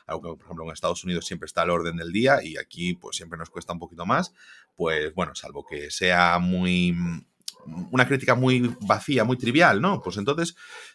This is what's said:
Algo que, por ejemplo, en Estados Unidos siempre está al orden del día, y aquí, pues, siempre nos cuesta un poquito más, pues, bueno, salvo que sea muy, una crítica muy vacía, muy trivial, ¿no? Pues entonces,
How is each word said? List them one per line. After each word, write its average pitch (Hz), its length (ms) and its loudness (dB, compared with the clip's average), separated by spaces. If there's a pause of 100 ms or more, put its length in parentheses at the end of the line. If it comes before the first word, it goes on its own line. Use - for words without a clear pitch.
Algo 82 260 -8
que, 73 60 -14
por - 80 -20
ejemplo, 82 180 -12
en 82 80 -8
Estados 87 320 -4
Unidos 87 200 -2
siempre 85 200 -8
está 85 160 -4
al 85 80 2
orden 85 260 0
del 82 160 -8
día, 123 320 4
y 78 140 -10
aquí, 87 380 -4
pues, - 200 -12
siempre 82 240 -10
nos 82 100 -12
cuesta 87 220 -12
un 87 80 -8
poquito 85 260 -12
más, 143 280 -2 (420)
pues, 80 400 -2
bueno, 82 200 -4
salvo 71 300 -14
que 73 240 -10
sea 87 500 4
muy, 90 540 2 (1000)
una 127 180 4
crítica 131 260 2
muy 123 460 2
vacía, 107 420 2
muy 123 140 2
trivial, 120 440 4
¿no? 185 200 0
Pues 92 160 -6
entonces, 147 360 -2 (420)